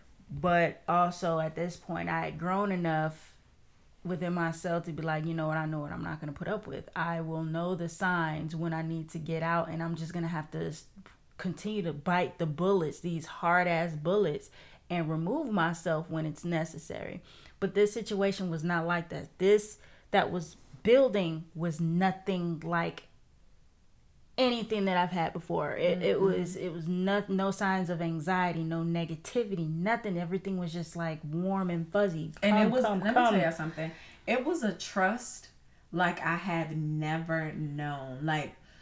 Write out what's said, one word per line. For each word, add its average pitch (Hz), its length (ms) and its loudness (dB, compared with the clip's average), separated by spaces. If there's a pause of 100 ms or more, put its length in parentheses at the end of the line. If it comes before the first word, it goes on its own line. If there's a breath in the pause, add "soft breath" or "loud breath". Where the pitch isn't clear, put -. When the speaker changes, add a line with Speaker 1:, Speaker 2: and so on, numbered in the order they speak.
(300)
Speaker 1:
But 165 580 2
also 175 520 2
at 156 160 -4
this 170 200 -4
point, 170 320 -6
I 165 180 0
had 151 120 -8
grown 190 320 0
enough 160 640 0 (720)
within 175 300 -2
myself 170 500 0
to 170 80 -8
be 151 100 -6
like, 156 240 -2
"You 165 80 -2
know 156 140 0
what, 156 80 0
I 160 100 0
know 156 140 -2
what 147 120 -6
I'm 165 120 -6
not 160 160 -6
gonna 151 120 -6
put - 160 -8
up 202 200 -4
with. - 280 -10
I 170 260 -2
will 160 220 -4
know 170 300 -2
the 170 140 -4
signs 160 680 -2
when 165 180 -2
I 160 100 -4
need 160 280 -4
to 165 80 -8
get 160 240 -4
out, 165 260 2
and 160 140 -4
I'm 165 140 -2
just 160 160 -6
gonna 165 160 -2
have 156 240 -6
to 165 160 -4
s-, 156 160 -12 (540)
continue 208 440 -4
to 165 100 -2
bite 175 460 0
the 165 80 0
bullets, 165 540 2
these 170 260 -4
hard-ass 175 680 2
bullets, 170 520 0 (400 loud breath)
and 165 220 0
remove 214 420 -2
myself 165 560 0
when 160 160 -2
it's 151 200 -6
necessary." - 760 -4 (400 loud breath)
But 196 140 0
this 202 180 6
situation 196 560 0
was 160 160 -2
not 170 220 2
like 170 240 0
that. - 280 -10
This 208 400 6 (320 loud breath)
that 196 200 4
was 165 260 -6 (260)
building 196 640 6 (100)
was 165 260 -2
nothing 175 840 2
like 170 400 -2 (1300)
anything 233 480 2
that 185 100 2
I've 180 140 2
had 170 220 0
before. 156 400 -2
It, 180 300 2
it 196 140 4
Speaker 2:
Mm-hmm. 190 80 4 (160)
Speaker 1:
was, 175 160 -4
it 180 160 -6
was 165 160 -6
no, 190 400 2
no 190 220 0
signs 190 400 0
of 170 100 -4
anxiety, 170 640 0
no 165 180 -2
negativity, 170 920 -2
nothing. 202 460 0
Everything 185 400 -4
was 170 140 -4
just, 170 240 -8
like, 160 260 -4
warm 180 480 0
and 165 200 -2
fuzzy. 170 420 0 (100)
Speaker 2:
And 208 140 6
it 214 60 8
Speaker 1:
Come, - 80 6
Speaker 2:
was, 247 140 4
Speaker 1:
come, 202 160 2
Speaker 2:
let 202 80 0
me 240 60 4
Speaker 1:
come. 240 200 6
Speaker 2:
tell 180 160 4
you - 60 0
something. 160 340 -4 (360 loud breath)
It 247 180 2
was 311 180 0
a 208 100 2
trust - 760 -2 (440 soft breath)
like 175 320 2
I 165 120 0
have 165 400 -2
never 156 760 -2
known. 143 720 -6
Like, 151 300 -2 (280 loud breath)